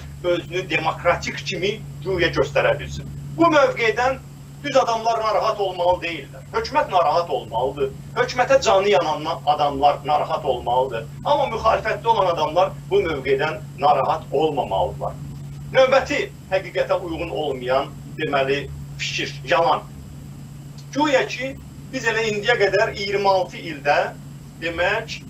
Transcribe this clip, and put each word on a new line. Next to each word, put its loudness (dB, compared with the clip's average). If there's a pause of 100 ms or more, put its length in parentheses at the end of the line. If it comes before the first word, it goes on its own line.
(240)
özünü 0
demokratik 0
kimi -4 (260)
güya 2
göstərə 2
bilsin. -10 (300)
Bu 6
mövqedən 2 (460)
düz 2
adamlar 2
narahat 0
olmalı 2
deyillər. -8 (100)
Hökumət 0
narahat 4
olmalıdır. -2 (240)
Hökumətə 4
canı 4
yanan 2 (200)
adamlar 4
narahat 0
olmalıdır. 0 (180)
Amma 2
müxalifətdə 0
olan 4
adamlar 2 (160)
bu 4
mövqedən 0 (180)
narahat 2
olmamalıdırlar. -2 (580)
Növbəti 4 (300)
həqiqətə 0
uyğun -6
olmayan, -2 (300)
deməli, 0 (320)
fikir, -6 (100)
yalan. 4 (1120)
Güya 4
ki, -6 (360)
biz -4
elə 0
indiyə 2
qədər 2
iyirmi 0
altı 2
ildə, 0 (600)
demək, -2